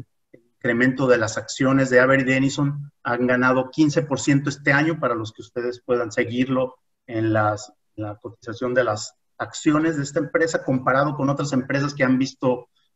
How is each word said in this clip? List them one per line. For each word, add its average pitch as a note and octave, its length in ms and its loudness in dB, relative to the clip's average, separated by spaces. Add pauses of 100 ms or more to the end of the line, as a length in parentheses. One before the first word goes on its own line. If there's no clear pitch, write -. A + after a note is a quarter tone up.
(580)
incremento B2+ 480 0
de B2 140 6
las G#2+ 180 -2
acciones C3 540 0
de B2+ 80 8
Avery C3+ 240 4
Dennison. C#3 680 -2 (120)
Han B2 240 0
ganado B2+ 420 2
quince D#3 320 2
por C#3 180 -4
ciento D3 300 2
este C#3 240 -2
año, D#3 260 2
para B2+ 140 0
los A2 180 -6
que B2 120 -18
ustedes B2 360 -8
puedan A#2+ 320 -2
seguirlo B2+ 640 -2 (280)
en A2 280 -2
las, G#2+ 380 -2 (240)
la G#2+ 200 -10
cotización A2+ 580 -10
de B2 100 4
las G#2+ 300 -4 (240)
acciones D#3 600 0
de C#3+ 40 -2
esta C#3 160 -4
empresa, E3 460 -2
comparado C3+ 520 0
con C#3 140 0
otras C#3 240 -2
empresas C#3 400 -2
que C#3 100 -2
han B2+ 140 4
visto B2+ 520 -2 (260)